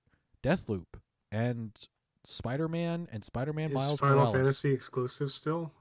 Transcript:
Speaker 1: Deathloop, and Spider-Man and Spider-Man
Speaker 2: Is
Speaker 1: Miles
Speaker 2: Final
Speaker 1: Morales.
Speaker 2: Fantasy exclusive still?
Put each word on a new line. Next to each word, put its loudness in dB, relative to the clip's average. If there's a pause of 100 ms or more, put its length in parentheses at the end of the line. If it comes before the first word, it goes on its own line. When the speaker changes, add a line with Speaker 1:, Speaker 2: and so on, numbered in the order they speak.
(440)
Speaker 1:
Deathloop, 0 (460)
and -4 (360)
Spider-Man -4
and -8
Spider-Man -4
Speaker 2:
Is -2
Speaker 1:
Miles 0
Speaker 2:
Final 6
Speaker 1:
Morales. 6
Speaker 2:
Fantasy 4
exclusive -2
still? -4